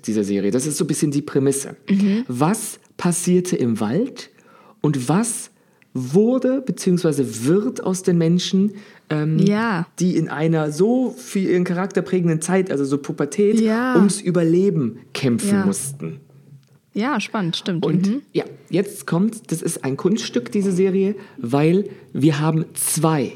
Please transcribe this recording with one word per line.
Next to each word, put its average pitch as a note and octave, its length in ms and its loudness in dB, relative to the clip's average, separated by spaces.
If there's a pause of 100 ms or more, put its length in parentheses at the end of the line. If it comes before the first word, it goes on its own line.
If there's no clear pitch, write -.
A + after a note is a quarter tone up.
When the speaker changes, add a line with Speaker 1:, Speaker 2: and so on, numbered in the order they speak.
Speaker 1:
dieser G#2+ 180 0
Serie. G2 260 0
Das C3 160 0
ist D3 120 -4
so E3+ 60 0
ein C#3 40 0
bisschen D#3 220 0
die C#3 120 0
Prämisse. C#3 540 0 (140)
Speaker 2:
Mhm. G3+ 360 2
Speaker 1:
Was D3+ 520 -2 (180)
passierte F3+ 600 0
im A#2 240 0
Wald C#3 500 -2 (500)
und C#3 300 0
was A3 400 0 (420)
wurde A#3 680 2
beziehungsweise C#3+ 880 0
wird G#3 360 2
aus F#3 220 -4
den F3+ 140 4
Menschen, F3+ 540 2 (360)
ähm, D#3 320 0
Speaker 2:
Ja. G#3 480 2 (100)
Speaker 1:
die F3+ 180 0
in D#3+ 120 0
einer D#3 420 0
so A3+ 460 0
für - 240 -6
ihren F3+ 240 2
Charakter F#3 380 -2
prägenden E3+ 380 0
Zeit, F#3 300 0
also C#3 140 0
so C#3 140 0
Pubertät, G3+ 640 0
Speaker 2:
Ja. A#3 360 0
Speaker 1:
ums G3+ 240 4
Überleben E3 760 2 (160)
kämpfen A#2+ 360 0
Speaker 2:
Ja. G2 160 2
Speaker 1:
mussten? - 540 -6 (720)
Speaker 2:
Ja, A#3 240 0
spannend, F#3+ 380 -4
stimmt. F3 280 -4
Speaker 1:
Und E3+ 240 2
Speaker 2:
Mhm. B3+ 140 -2 (100)
Speaker 1:
ja, E3 120 -2 (240)
jetzt - 400 -4
kommt, G#3 420 -2
das D#3+ 120 -4
ist - 220 -6
ein C3+ 120 -4
Kunststück, - 560 -2
diese G3+ 180 0
Serie, F#3+ 460 2 (220)
weil D#3 500 2 (240)
wir C#3+ 260 2
haben D#3+ 360 0
zwei D#3 600 0